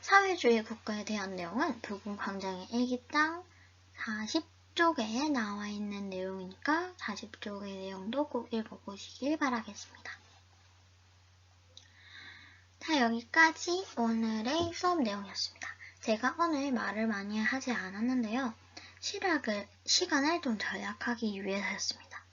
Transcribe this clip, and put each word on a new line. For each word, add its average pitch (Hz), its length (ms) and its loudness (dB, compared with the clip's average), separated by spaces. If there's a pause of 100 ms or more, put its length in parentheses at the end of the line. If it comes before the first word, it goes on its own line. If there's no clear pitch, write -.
사회주의 359 640 6
국가에 214 400 -6
대한 196 320 -2
내용은 233 440 0
붉은 202 360 -6
광장의 190 560 -4
일기 247 360 2
땅 320 360 2 (520)
사십 220 480 -2 (300)
쪽에 285 540 4
나와 208 400 0
있는 202 400 -4
내용이니까 190 880 -2
사십 - 440 -8
쪽의 202 360 -8
내용도 190 520 -2
꼭 240 240 -4
읽어보시길 226 840 -4
바라겠습니다. 240 760 -4 (2750)
자, 311 200 2
여기까지 320 840 4 (100)
오늘의 226 760 2
수업 359 280 2
내용이었습니다. - 680 -4 (320)
제가 247 400 0
오늘 285 320 2
말을 214 340 0
많이 208 320 -2
하지 254 320 0
않았는데요. 226 840 0 (460)
시락을, 302 680 -2 (160)
시간을 330 580 2
좀 220 160 0
절약하기 208 840 -4
위해서였습니다. 202 880 -4